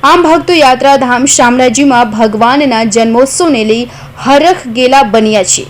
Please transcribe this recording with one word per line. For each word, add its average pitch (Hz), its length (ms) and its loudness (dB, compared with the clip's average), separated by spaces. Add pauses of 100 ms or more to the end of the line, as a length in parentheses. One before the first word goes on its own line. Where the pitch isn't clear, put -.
આમ, 339 200 2
ભક્તો 330 300 0
યાત્રાધામ 269 720 2
શામળાજીમાં 247 840 0
ભગવાનના 226 720 0
જન્મોત્સવને 233 800 0
લઈ 233 260 -4 (340)
હરખ 302 440 0
ગેલા 254 360 0
બન્યા 214 400 0
છે. - 260 -4